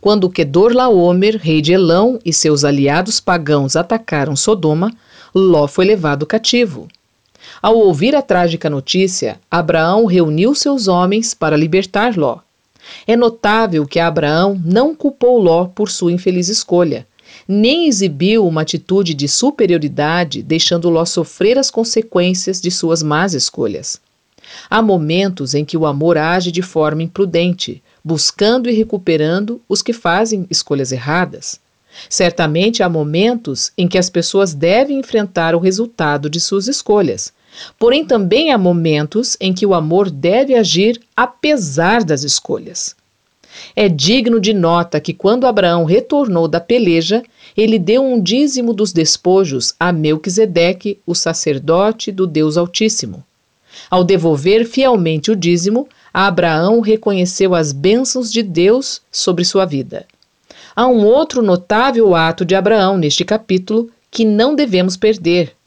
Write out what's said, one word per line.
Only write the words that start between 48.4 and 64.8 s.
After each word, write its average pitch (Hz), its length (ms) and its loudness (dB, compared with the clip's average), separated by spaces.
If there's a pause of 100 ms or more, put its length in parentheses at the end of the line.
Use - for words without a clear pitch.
dos 196 200 -2
despojos 165 840 0
a 175 120 0
Melquisedeque, 175 1120 0
o 175 80 -2
sacerdote 165 960 -2
do 190 140 -2
Deus 156 320 0
Altíssimo. 175 680 -4 (640)
Ao 180 140 2
devolver 175 600 2
fielmente 214 680 0
o 220 40 2
dízimo, 180 520 0 (260)
Abraão 180 640 2
reconheceu 196 760 0
as 160 160 0
bênçãos 226 600 0
de 226 120 -2
Deus 202 580 0 (100)
sobre 175 340 -2
sua 190 200 0
vida. 139 400 -8 (680)
Há 233 120 2
um 233 180 4
outro 262 360 2
notável 214 720 2
ato 165 300 0
de 180 100 2
Abraão 196 420 2
neste 165 280 0
capítulo 214 640 -2 (200)
que - 160 -2
não 220 300 2
devemos 185 400 0